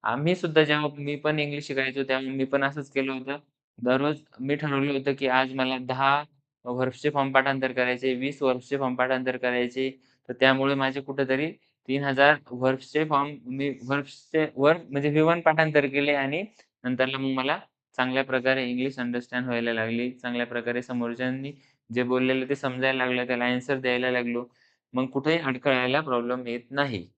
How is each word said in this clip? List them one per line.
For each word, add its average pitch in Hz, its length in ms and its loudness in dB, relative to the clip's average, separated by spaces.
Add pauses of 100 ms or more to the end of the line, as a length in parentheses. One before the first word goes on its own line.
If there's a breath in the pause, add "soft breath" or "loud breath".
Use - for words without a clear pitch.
आम्ही 147 320 0
सुद्धा, 160 280 4
जेव्हा 151 240 2 (100)
मी 143 180 -6
पण 151 240 -2
इंग्लिश 147 280 -4
शिकायचो, 135 360 -2
तेव्हा 135 280 -2
मी 135 120 -2
पण 139 200 0
असंच 143 280 -4
केलं 135 200 -2
होतं. 135 260 -8 (460)
दररोज 139 360 2 (200)
मी 139 160 -2
ठरवलं 143 380 0
होतं 135 200 -2
की 135 140 -2
आज 131 260 4
मला 131 240 -2
दहा 135 460 2 (420)
व्हर्ब्सचे 127 440 -2
फॉर्म 139 220 0
पाठांतर 135 400 2
करायचे, 127 420 0
वीस 135 280 -4
व्हर्ब्सचे 131 360 0
फॉर्म 131 180 0
पाठांतर 127 420 0
करायचे. 123 640 -2 (300 soft breath)
तर 123 40 -6
त्यामुळे 135 420 4
माझे 135 260 -2
कुठेतरी 135 500 -2 (360)
तीन 139 160 -2
हजार 139 320 6 (160)
व्हर्ब्सचे 131 540 0
फॉर्म, 147 300 0 (100)
मी 135 240 -4
व्हर्ब्सचे, 139 840 -2
व्हर्ब 156 340 4
म्हणजे 143 200 0
व्ही 151 120 4
वन 165 200 4
पाठांतर 156 440 4
केले 143 260 0
आणि 143 340 -2 (380 soft breath)
नंतरला 131 340 -2
मग 135 120 -2
मला 135 300 -2 (360)
चांगल्या 127 280 0
प्रकारे 131 460 0
इंग्लिश 131 300 -4
अंडरस्टँड 123 460 -6
व्हायला 117 280 -2
लागली. 117 380 -2
चांगल्या 120 340 -6
प्रकारे 120 360 -4
समोरच्यांनी 127 680 -4 (420 soft breath)
जे 123 100 2
बोललेलं 127 460 0
ते 139 60 0
समजायला 131 500 -2
लागलं, 123 220 -2
त्याला 123 180 -2
आन्सर 123 320 0
द्यायला 127 340 0
लागलो. 120 340 -2 (480 soft breath)
मग 127 120 0
कुठेही 151 340 0
अडखळायला 131 600 0
प्रॉब्लेम 123 460 -2
येत 120 240 -8
नाही. 131 360 -2 (100)